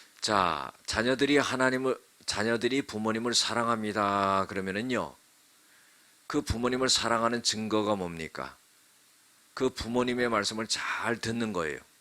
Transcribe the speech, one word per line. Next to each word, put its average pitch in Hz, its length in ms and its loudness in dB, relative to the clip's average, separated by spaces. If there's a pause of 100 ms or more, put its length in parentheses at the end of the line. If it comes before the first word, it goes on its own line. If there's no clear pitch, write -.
(220)
자, 85 500 2 (140)
자녀들이 131 520 2
하나님을, 131 600 2 (280)
자녀들이 117 560 0
부모님을 110 500 -2
사랑합니다 104 1160 2
그러면은요, 98 680 -4 (1120)
그 147 140 -2
부모님을 123 480 0
사랑하는 117 520 2
증거가 107 540 0
뭡니까? 82 600 -6 (1000)
그 131 140 0
부모님의 123 600 0
말씀을 110 380 0
잘 - 500 -2
듣는 113 360 -2
거예요. 78 260 -2 (220)